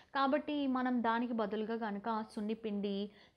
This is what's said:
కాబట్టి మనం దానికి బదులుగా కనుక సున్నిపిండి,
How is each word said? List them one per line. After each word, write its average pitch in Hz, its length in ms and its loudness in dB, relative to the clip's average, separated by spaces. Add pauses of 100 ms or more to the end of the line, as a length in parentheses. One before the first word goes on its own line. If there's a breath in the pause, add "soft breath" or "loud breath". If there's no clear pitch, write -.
(160 loud breath)
కాబట్టి 285 520 2
మనం 254 360 2
దానికి 233 300 2
బదులుగా 220 440 0
కనుక 220 480 -2 (100)
సున్నిపిండి, 208 760 -2 (260 loud breath)